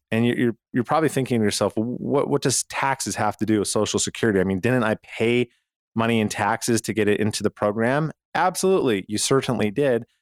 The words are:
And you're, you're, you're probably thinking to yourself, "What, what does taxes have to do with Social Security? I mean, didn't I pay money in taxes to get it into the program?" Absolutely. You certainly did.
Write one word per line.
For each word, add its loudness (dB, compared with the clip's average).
And 2
you're, 2
you're, 0
you're 0
probably 2
thinking 0
to 2
yourself, 0
"What, -2
what 0
does 0
taxes -4
have -2
to -2
do 2
with -2
Social 0
Security? 0
I 2
mean, 0
didn't 0
I 0
pay 0
money 2
in 0
taxes 0
to -6
get 0
it 2
into -2
the 0
program?" -2
Absolutely. 0
You -6
certainly 0
did. 0